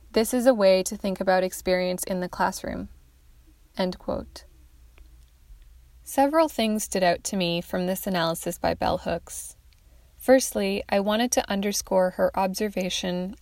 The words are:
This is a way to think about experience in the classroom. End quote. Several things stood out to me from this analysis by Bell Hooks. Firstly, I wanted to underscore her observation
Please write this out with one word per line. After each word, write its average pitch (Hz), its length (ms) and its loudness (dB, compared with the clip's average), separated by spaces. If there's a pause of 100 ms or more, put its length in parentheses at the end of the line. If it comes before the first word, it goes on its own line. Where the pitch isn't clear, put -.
(140)
This 220 200 2
is 247 120 0
a 262 80 8
way 190 300 6
to - 120 -6
think 196 240 -4
about 185 240 2
experience 180 600 -2
in 185 160 -4
the 180 100 -6
classroom. - 600 -4 (840)
End 185 220 -2
quote. - 460 -10 (1600)
Several 302 440 4
things 220 360 -2
stood - 180 -2
out 175 220 2
to - 120 -6
me 175 260 0
from 180 260 -4
this 185 180 -4
analysis 170 540 -2
by 170 160 0
Bell 180 240 -2
Hooks. - 560 -8 (640)
Firstly, 208 680 2
I 202 120 2
wanted 214 320 0
to - 200 0
underscore 196 600 0
her 190 260 2
observation 185 1040 -2